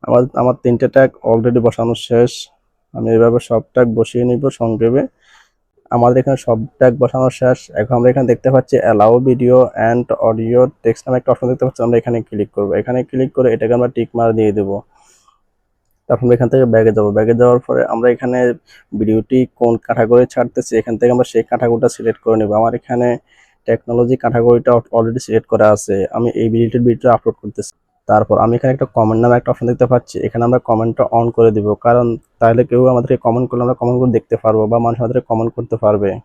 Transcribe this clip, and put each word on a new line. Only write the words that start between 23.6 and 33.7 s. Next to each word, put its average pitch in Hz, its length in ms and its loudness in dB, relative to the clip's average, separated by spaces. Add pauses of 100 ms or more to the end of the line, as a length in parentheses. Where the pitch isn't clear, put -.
টেকনোলজি 120 540 -2
ক্যাটাগরিটা 120 500 2 (260)
already 113 280 -2
সিলেক্ট 110 280 -2
করা 107 220 4
আছে। 98 200 -4 (200)
আমি 117 140 -2 (120)
এই 113 120 0
ভিডিওটির 113 320 0
ভিডিওটা 120 320 0
আপলোড - 260 -4
করতেছি। - 300 -12 (360)
তারপর 107 340 2
আমি 113 140 2
এখানে 131 180 -2
একটা 127 120 -4 (100)
কমেন্ট 110 260 0
নামে 120 160 4
একটা - 120 -6
অপশন 120 200 -4
দেখতে 120 200 0
পাচ্ছি, - 240 -2 (120)
এখানে 120 200 -4
আমরা 123 120 2 (100)
কমেন্টটা 113 340 0 (140)
on 117 80 2 (120)
করে 113 200 4
দিব, 104 100 -2 (180)
কারণ 120 200 2 (360)
তাহলে 117 280 2
কেউ 123 120 2 (120)
আমাদেরকে 123 320 0
কমেন্ট 120 240 0
করলে 123 160 -4
আমরা 123 160 -2